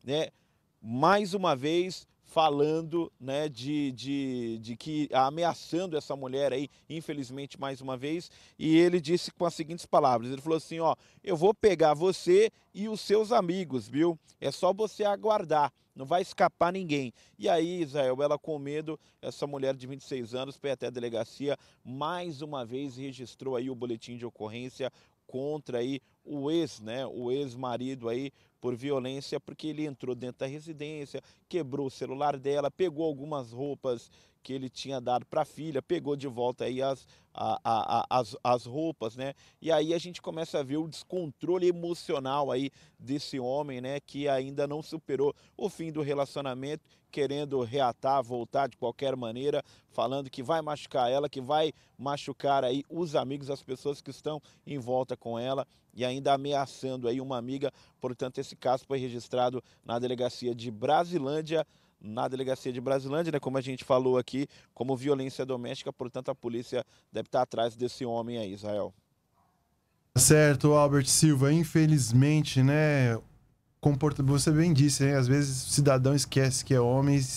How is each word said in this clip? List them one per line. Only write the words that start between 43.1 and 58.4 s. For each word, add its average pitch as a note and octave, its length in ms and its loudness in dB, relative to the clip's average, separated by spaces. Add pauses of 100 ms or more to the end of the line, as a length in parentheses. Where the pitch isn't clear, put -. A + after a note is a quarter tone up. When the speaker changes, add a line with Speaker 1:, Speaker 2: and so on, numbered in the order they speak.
Speaker 1:
homem, C3 420 -4
né, C3+ 200 -6
que C#3+ 280 -6
ainda C#3 380 0
não D3 160 -6
superou C#3+ 520 -2 (220)
o A3 120 -4
fim E3 240 -8
do D3+ 100 -4
relacionamento, C#3 800 -4 (280)
querendo C#3 520 -2
reatar, C3 600 2
voltar B2 460 -2
de - 80 -12
qualquer C3 400 -2
maneira, B2+ 460 -2 (280)
falando C3 400 -2
que C3+ 120 -10
vai D#3+ 200 0
machucar C#3 480 0
ela, C#3+ 180 2
que C3+ 120 -6
vai D3+ 320 2 (260)
machucar C#3 680 0
aí C3 240 0
os D#3+ 280 -4
amigos, C3+ 340 -2
as C#3 120 -8
pessoas C#3+ 380 -6
que - 100 -16
estão D3 300 -8 (260)
em C#3+ 120 -8
volta B2+ 380 -2
com A#2 220 -6
ela, C3 280 -4 (260)
e A2 100 -8
ainda C3+ 300 0
ameaçando C3+ 760 -2
aí C3 120 -2
uma C3 160 -6
amiga. C3 340 -4 (300)
Portanto, B2+ 380 -6
esse - 180 -8